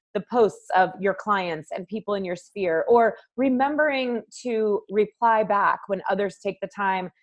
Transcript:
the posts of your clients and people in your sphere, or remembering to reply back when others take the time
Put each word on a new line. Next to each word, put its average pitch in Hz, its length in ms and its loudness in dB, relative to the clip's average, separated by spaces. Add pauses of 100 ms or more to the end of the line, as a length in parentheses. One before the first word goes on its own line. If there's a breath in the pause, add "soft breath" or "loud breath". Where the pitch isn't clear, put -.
(140)
the - 160 -4
posts 220 360 2 (100)
of 180 140 4 (100)
your 190 140 0
clients 180 600 -4
and 180 120 -10
people 208 280 -6
in 196 100 -4
your 175 120 -4
sphere, 170 520 -2
or 233 280 4 (200 loud breath)
remembering 269 880 0 (200)
to 220 380 -2 (100)
reply 220 540 2
back 196 420 0
when 196 240 -4
others 196 320 -2
take 196 180 -6
the 190 140 -6
time 190 360 -2 (120)